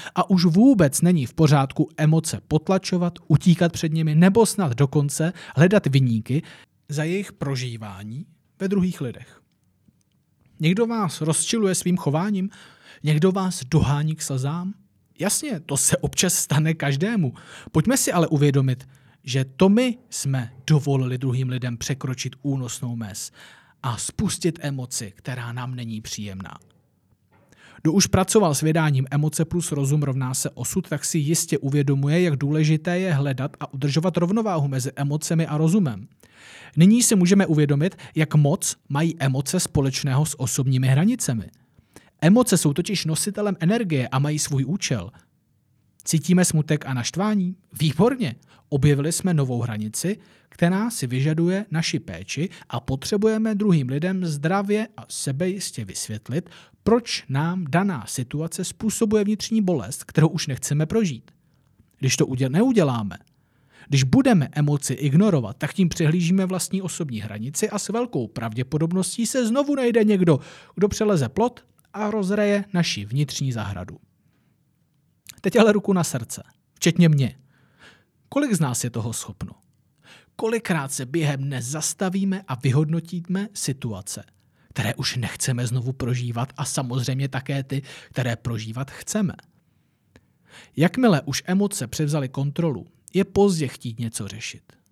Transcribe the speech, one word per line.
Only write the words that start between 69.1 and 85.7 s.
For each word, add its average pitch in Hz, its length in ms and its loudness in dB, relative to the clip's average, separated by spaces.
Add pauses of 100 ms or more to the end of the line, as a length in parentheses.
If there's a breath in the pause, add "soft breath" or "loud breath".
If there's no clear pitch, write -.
se 254 200 0
znovu 277 280 0
najde 240 300 2
někdo, 185 360 4 (340 loud breath)
kdo 202 140 2
přeleze 196 400 2
plot 247 360 -2 (280)
a 208 180 -4
rozraje 202 600 0
naši 165 320 0
vnitřní 135 480 -2
zahradu. 98 460 -8 (1400)
Teď 196 160 0
ale 220 160 6
ruku 208 200 0
na 180 120 2
srdce, - 380 -8 (320)
včetně 170 340 4
mě. 139 260 2 (920 soft breath)
Kolik 277 260 0
z 160 60 2
nás 127 240 -2
je 120 60 -4
toho 113 220 -6
schopno? - 400 -10 (840 soft breath)
Kolikrát 196 560 -2
se 131 140 -8
během 143 340 -2
dne 135 220 -4
zastavíme 190 840 -4
a 131 60 -4
vyhodnotíme 165 1000 -2
situace, 110 720 -8 (440 soft breath)
které - 260 -4
už - 220 -6
nechceme 123 500 -4
znovu 123 260 -2